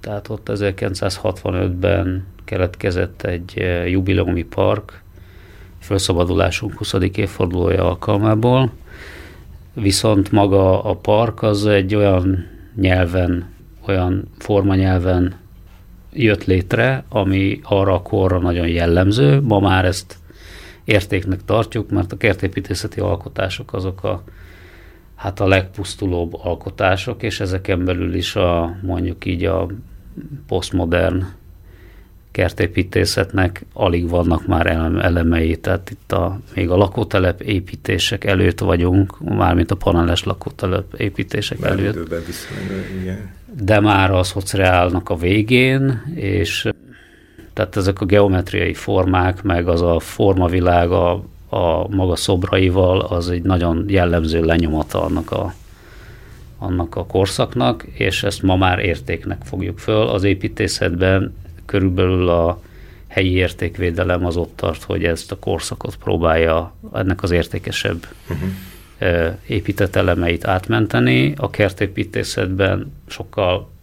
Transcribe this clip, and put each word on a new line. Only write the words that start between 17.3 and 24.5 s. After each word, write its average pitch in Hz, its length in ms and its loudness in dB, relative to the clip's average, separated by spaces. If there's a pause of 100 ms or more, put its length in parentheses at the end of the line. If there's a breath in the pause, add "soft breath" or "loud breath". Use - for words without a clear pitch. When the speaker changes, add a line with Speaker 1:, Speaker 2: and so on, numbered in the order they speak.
Speaker 1:
arra 98 320 2
a 87 80 0
korra 92 360 2
nagyon 87 300 0
jellemző. 95 720 4
Ma 110 200 2
már 95 240 4
ezt - 320 -2 (680 loud breath)
értéknek 95 600 0
tartjuk, 110 460 -2
mert 95 220 -2
a - 40 -10
kertépítészeti 95 840 -2
alkotások 95 720 -4
azok 92 320 -6
a, 95 180 -4 (920 loud breath)